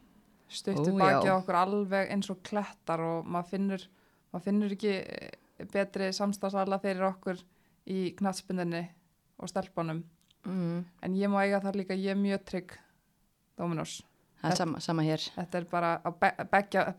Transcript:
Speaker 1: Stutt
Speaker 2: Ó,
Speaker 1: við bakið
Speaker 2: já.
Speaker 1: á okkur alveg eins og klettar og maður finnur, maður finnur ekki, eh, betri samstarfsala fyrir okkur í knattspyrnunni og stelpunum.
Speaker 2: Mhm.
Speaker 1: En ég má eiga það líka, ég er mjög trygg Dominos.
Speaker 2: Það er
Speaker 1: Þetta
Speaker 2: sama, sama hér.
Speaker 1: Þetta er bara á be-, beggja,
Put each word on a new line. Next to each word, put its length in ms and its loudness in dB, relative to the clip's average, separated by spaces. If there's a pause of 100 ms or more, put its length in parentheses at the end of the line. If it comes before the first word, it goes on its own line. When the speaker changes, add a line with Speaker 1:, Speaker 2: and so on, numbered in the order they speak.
(520)
Speaker 1:
Stutt 280 -2
Speaker 2:
Ó, 40 2
Speaker 1:
við 160 2
bakið 280 6
Speaker 2:
já. 40 6
Speaker 1:
á 80 4
okkur 160 0
alveg 560 2
eins 180 0
og 140 -8
klettar 560 -4
og 260 -2
maður 240 -4
finnur, 360 -2 (480)
maður 100 -8
finnur 320 2
ekki, 220 0
eh, 720 -12
betri 400 0
samstarfsala 720 0
fyrir 260 0
okkur 320 -4 (480)
í 280 -2
knattspyrnunni 680 -2 (580)
og 100 -10
stelpunum. 540 -4 (400)
Speaker 2:
Mhm. 400 -2 (180)
Speaker 1:
En 140 -2
ég 140 2
má 160 4
eiga 160 2
það 140 -2
líka, 200 -2
ég 160 0
er 80 0
mjög 260 2
trygg 300 -8 (840)
Dominos. 440 -4 (400)
Speaker 2:
Það 20 -4
er 80 2
Speaker 1:
Þetta 60 4
Speaker 2:
sama, 240 0
sama 220 2
hér. 180 2 (160)
Speaker 1:
Þetta 200 -6
er 80 -2
bara 380 0
á 80 -2
be-, 400 2
beggja, 480 4